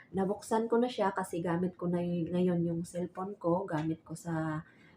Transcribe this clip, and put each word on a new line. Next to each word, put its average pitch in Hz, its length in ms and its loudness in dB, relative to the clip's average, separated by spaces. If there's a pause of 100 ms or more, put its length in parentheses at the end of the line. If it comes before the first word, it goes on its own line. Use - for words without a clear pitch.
(120)
nabuksan 208 560 0
ko 233 140 2
na 247 100 2
siya 196 240 0
kasi 180 240 -2
gamit 180 400 0
ko 175 80 -2
na 175 160 2
y-, 175 240 0
ngayon 175 400 4
yung 170 160 -2
cellphone 180 560 -6
ko. 175 240 2
Gamit 160 400 -2
ko - 80 -14
sa 160 480 -4 (380)